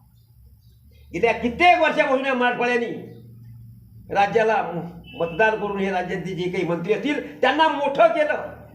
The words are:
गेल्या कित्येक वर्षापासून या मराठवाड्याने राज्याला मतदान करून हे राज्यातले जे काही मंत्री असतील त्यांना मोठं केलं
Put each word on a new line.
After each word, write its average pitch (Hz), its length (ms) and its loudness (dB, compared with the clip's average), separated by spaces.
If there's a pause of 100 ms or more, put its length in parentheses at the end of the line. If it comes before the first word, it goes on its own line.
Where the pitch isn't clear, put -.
(1120)
गेल्या 220 180 2
कित्येक 320 480 2
वर्षापासून 277 460 2
या 269 80 0
मराठवाड्याने 240 580 0 (1200)
राज्याला 208 460 2 (540)
मतदान 170 400 2
करून 202 240 -4
हे 190 120 0
राज्यातले 180 440 -4
जे 175 160 -2
काही 185 160 -2
मंत्री 170 260 -2
असतील 247 480 -4
त्यांना 294 260 4
मोठं 285 400 2
केलं 302 440 -2 (240)